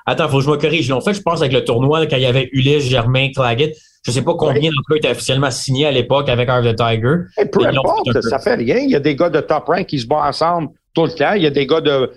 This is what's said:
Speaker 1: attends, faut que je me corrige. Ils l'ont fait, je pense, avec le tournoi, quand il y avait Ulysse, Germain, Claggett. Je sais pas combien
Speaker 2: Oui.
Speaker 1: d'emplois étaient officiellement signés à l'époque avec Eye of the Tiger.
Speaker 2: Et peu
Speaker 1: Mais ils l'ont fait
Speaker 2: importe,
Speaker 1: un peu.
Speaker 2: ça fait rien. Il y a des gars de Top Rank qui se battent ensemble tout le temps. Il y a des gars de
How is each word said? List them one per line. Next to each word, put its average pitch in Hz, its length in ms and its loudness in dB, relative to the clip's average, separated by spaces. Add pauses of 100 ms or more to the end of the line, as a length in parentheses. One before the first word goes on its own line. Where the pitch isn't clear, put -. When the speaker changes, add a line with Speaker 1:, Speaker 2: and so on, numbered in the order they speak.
Speaker 1:
attends, 151 240 0
faut 135 100 2
que 131 60 2
je 147 60 2
me 147 60 2
corrige. 147 300 0
Ils 127 40 -2
l'ont 127 100 0
fait, 202 140 -2
je 196 80 -6
pense, 165 180 -2
avec 135 120 0
le 127 120 2
tournoi, 143 420 2
quand 147 100 -2
il 127 60 0
y 131 40 2
avait 127 260 0
Ulysse, 139 320 2
Germain, 131 500 0
Claggett. 131 400 0 (300)
Je 123 60 -4
sais 120 120 -2
pas 160 120 0
combien 151 360 0
Speaker 2:
Oui. 147 60 -4
Speaker 1:
d'emplois 147 220 0
étaient 131 120 0
officiellement 135 400 -2
signés 131 360 -2
à 147 40 2
l'époque 131 380 0
avec 120 200 0
Eye 123 180 0
of 113 80 2
the - 20 -2
Tiger. 117 400 0 (220)
Speaker 2:
Et 403 80 2
peu - 160 0
Speaker 1:
Mais 117 80 2
ils - 60 -2
l'ont 135 60 2
fait - 60 0
Speaker 2:
importe, 403 200 0
Speaker 1:
un 123 40 0
peu. 127 100 2
Speaker 2:
ça 135 160 -2
fait 233 160 -4
rien. 131 240 -2
Il 277 120 0
y 233 60 2
a 139 40 0
des 147 140 0
gars 175 160 0
de 151 100 0
Top 151 260 -2
Rank 175 200 0
qui 147 120 -6
se 117 80 -6
battent 147 220 0
ensemble 165 400 -2 (260)
tout 165 100 2
le 160 80 -2
temps. 151 220 0
Il 202 80 0
y 156 40 2
a 143 40 2
des 139 160 0
gars 160 140 2
de 139 360 0